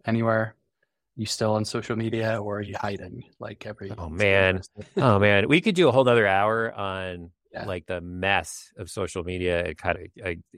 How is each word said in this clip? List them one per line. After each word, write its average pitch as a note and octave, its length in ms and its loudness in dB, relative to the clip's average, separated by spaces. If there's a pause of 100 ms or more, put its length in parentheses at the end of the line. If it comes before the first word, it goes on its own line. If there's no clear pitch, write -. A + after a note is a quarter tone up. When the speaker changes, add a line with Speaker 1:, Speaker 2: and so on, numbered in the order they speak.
Speaker 1:
anywhere A2+ 500 0 (600)
you A2 100 -6
still G#2+ 300 -2
on G#2+ 100 -2
social A#2 300 -6
media A2 440 -2
or G#2 200 -6
are - 20 -6
you G2 160 -10
hiding G2+ 460 -8 (160)
like - 260 -14
every G2+ 320 -12
Speaker 2:
Oh, E2+ 100 -10
man. F#2+ 540 4 (180)
Speaker 1:
<laughs> - 180 -10
Speaker 2:
Oh, B2+ 200 6
man. G2+ 300 6
We D3+ 120 4
could G#3 160 0
do E3+ 140 6
a - 20 6
whole C3 120 6
nother A#2+ 240 6
hour A2 460 2
on F#2 580 -8 (200)
Speaker 1:
Yeah. - 140 -10
Speaker 2:
like F2+ 220 -8
the F2+ 140 -6
mess F2+ 760 -2
of F#2 120 -12
social F#2 340 -6
media, F2 520 -2
kind F2 220 -2
of, F2 80 -14 (180)
like, F2 160 -6 (180)